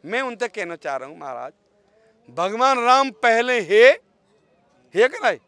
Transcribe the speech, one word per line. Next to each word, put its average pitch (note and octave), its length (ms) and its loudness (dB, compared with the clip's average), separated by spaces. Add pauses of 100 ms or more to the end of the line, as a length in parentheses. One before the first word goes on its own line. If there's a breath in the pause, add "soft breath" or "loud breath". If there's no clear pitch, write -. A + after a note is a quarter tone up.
मैं G#3+ 200 -6
उनसे A#3+ 260 -8
कहना F3 280 -10
चाह C#3+ 180 -8
रहा C3 140 -10
हूँ E3 100 -20
महाराज, C3 320 -14 (800)
भगवान A3 500 -2
राम C4 300 2 (140)
पहले A#3+ 400 2
है, G3+ 220 6 (1080)
है A3+ 120 4
क्या G4 140 -6
नहीं? G3 160 -2 (100)